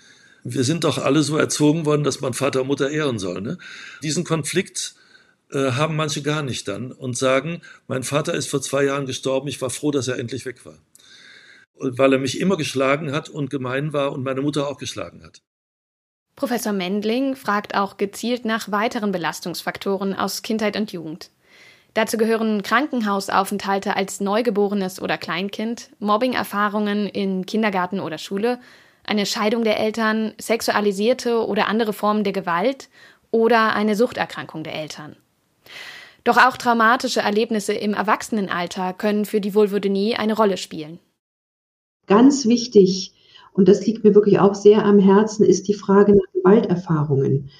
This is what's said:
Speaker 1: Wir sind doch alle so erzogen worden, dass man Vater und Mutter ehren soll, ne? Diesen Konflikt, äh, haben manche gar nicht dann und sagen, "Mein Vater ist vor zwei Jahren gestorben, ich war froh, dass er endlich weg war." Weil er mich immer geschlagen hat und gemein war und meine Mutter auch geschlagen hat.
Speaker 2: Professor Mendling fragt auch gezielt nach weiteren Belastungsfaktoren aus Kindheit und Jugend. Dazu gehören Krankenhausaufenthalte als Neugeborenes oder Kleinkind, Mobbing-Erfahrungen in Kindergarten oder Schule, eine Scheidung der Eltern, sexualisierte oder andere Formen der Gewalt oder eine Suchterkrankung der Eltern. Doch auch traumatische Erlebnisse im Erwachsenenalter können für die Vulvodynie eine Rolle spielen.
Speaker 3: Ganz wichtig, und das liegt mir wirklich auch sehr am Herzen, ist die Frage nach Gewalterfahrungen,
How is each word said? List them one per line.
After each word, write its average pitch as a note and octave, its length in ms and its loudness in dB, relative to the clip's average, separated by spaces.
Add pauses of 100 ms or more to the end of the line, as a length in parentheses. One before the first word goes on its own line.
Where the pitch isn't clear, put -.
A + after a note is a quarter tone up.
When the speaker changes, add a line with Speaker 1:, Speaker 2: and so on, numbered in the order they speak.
(440)
Speaker 1:
Wir B2 220 -2
sind C#3+ 180 -2
doch C#3+ 140 0
alle C#3+ 260 0
so D3 140 -2
erzogen D3+ 480 2
worden, D3+ 180 2
dass C#3 160 -2
man C3+ 140 -6
Vater C3 280 -2
und B2+ 60 -4
Mutter C#3 220 -2
ehren D3 280 -2
soll, F#2 220 -6
ne? B2+ 180 -8 (460)
Diesen D#3 220 -4
Konflikt, - 680 -4 (560)
äh, C3+ 200 0
haben D3+ 240 -2
manche D3+ 260 -2
gar D3+ 220 -2
nicht A#2+ 240 -6
dann A2 240 -8
und B2+ 260 -8
sagen, C3+ 440 0 (260)
"Mein B2+ 160 -6
Vater D3+ 300 -2
ist D3+ 160 -4
vor C#3 120 -2
zwei C#3 220 -2
Jahren C#3 220 -2
gestorben, C3 420 -4
ich B2+ 140 -8
war C3 80 -4
froh, D3 220 -4
dass B2+ 180 -2
er B2 100 -4
endlich B2 260 -8
weg B2+ 200 -14
war." D2+ 140 -20 (1000)
Weil C3+ 320 2
er C3 80 2
mich C3+ 220 -4
immer F#3 160 2
geschlagen C3+ 560 -2
hat D#3+ 160 -6
und C#3 200 -6
gemein C#3 440 -4
war C#3+ 180 -2
und C#3+ 120 -8
meine C3+ 180 -4
Mutter C#3+ 260 -2
auch C#3 100 -10
geschlagen F2 460 -12
hat. - 180 -20 (920)
Speaker 2:
Professor A#3 380 -4
Mendling G#3+ 640 -2
fragt G#3 380 -4
auch G3 200 -2
gezielt A3+ 480 -4
nach A3 260 -4
weiteren G#3 440 -2
Belastungsfaktoren F#3 1000 -4
aus G3 280 -4
Kindheit G#3+ 340 -2
und G#3+ 160 -4
Jugend. D#3+ 400 -12 (640)
Dazu A3 240 0
gehören A3 460 0
Krankenhausaufenthalte G3+ 1300 0
als G3 240 -4
Neugeborenes G3+ 800 0
oder E3+ 160 -2
Kleinkind, G3+ 720 -6 (100)
Mobbing-Erfahrungen G#3 1080 0
in F#3+ 400 -4
Kindergarten G3 540 -2
oder D#3 180 -8
Schule, A#3 440 -4 (420)
eine G#3 220 -2
Scheidung A3+ 400 -2
der G#3+ 120 2
Eltern, A3 600 -2
sexualisierte A3+ 1080 0
oder G3+ 220 0
andere A3 240 0
Formen G#3 320 0
der G3 80 -2
Gewalt F#3+ 560 -2 (420)
oder A3+ 440 4
eine G#3 240 0
Suchterkrankung D#3+ 640 -4
der D#3 120 -10
Eltern. D3+ 420 -12 (1080)
Doch A#3 140 4
auch B3 180 6
traumatische A#3 640 2
Erlebnisse G#3+ 540 0
im G#3 200 -2
Erwachsenenalter F#3 1000 -2
können G#3 320 -2
für G#3+ 160 -2
die G3 120 -4
Vulvodynie G3+ 640 2
eine G#3+ 200 -2
Rolle G#3 180 2
spielen. E3 440 -12 (1080)
Speaker 3:
Ganz B3 380 6
wichtig, G3 680 4 (380)
und F#3+ 160 4
das G3+ 180 6
liegt - 200 0
mir G3 100 8
wirklich G#3 240 6
auch G3+ 160 4
sehr G#3 300 6
am G3+ 120 8
Herzen, G3 460 6
ist - 240 4
die G3+ 60 0
Frage G3+ 400 4
nach - 200 4
Gewalterfahrungen, D3+ 1160 2 (100)